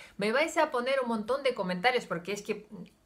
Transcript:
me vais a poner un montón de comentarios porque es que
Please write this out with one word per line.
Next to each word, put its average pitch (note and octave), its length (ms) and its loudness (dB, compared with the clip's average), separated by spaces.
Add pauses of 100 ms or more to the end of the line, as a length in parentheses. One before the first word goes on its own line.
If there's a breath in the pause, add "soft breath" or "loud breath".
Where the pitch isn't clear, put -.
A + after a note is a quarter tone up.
(180 loud breath)
me G#3 140 0
vais D#4+ 260 2
a D#4 120 4
poner C4 300 0
un A#3+ 80 -2
montón A#3 340 0
de B3+ 120 2
comentarios F#3+ 520 2
porque F3 260 -4
es G3+ 100 -6
que G#3 240 -6 (400)